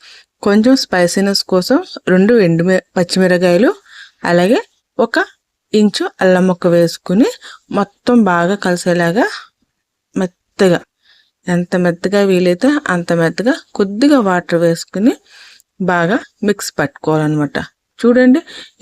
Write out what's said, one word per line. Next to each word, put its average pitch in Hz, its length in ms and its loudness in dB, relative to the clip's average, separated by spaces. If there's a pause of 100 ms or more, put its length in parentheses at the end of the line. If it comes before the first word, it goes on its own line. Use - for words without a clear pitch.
(420)
కొంచెం 214 340 2
స్పైసీనెస్ 190 680 -2
కోసం 185 340 0 (280)
రెండు 190 280 2 (120)
ఎండు 165 180 0
మి-, 185 180 0 (120)
పచ్చిమిరకాయలు 180 760 2 (540)
అలాగే 180 360 2 (380)
ఒక 240 180 -2 (560)
ఇంచు 214 320 0 (160)
అల్లం 185 260 2
ముక్క 185 220 -2
వేసుకుని 175 600 0 (440)
మొత్తం - 520 -2
బాగా 175 320 0
కలిసేలాగా 180 720 -2 (880)
మెత్తగా, 185 640 -2 (640)
ఎంత 175 300 -2
మెత్తగా 180 480 -2
వీలైతే 180 460 0 (180)
అంత 180 240 -4
మెత్తగా 170 420 -2 (200)
కొద్దిగా 226 460 0
వాటర్ 175 400 -2
వేసుకుని 185 540 0 (640)
బాగా 175 360 0 (260)
మిక్స్ 208 340 -4
పట్టుకోవాలన్నమాట. 151 800 -4 (420)
చూడండి, 254 420 2 (420)